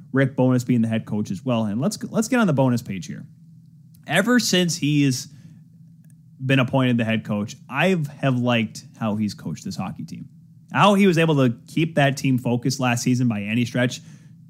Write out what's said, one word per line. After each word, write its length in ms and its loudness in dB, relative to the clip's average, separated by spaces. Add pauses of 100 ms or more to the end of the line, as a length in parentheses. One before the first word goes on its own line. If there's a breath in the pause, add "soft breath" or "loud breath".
(120)
Rick 240 0
Bowness 280 2
being 180 2
the 60 2
head 180 -2
coach 240 -4
as 160 -8
well. 200 0
And 140 -4
let's, 260 -4
let's 220 -4
get 120 0
on 80 2
the 60 2
Bowness 280 2
page 240 -10
here. 200 -14 (840)
Ever 320 2
since 380 0
he's 500 0 (1160 loud breath)
been 160 2
appointed 380 2
the 80 0
head 180 -2
coach, 320 -4 (140)
I 280 0 (220)
have 200 0
liked 460 -2 (140)
how 160 -2
he's 180 -2
coached 300 -10
this 120 -10
hockey 280 -8
team. 240 -14 (460)
How 220 6
he 120 6
was 100 4
able 200 4
to 180 4 (120)
keep 280 -2
that 220 2
team 200 0
focused 420 -2
last 240 0
season 240 2
by 160 -2
any 220 -2
stretch 360 -2 (480 loud breath)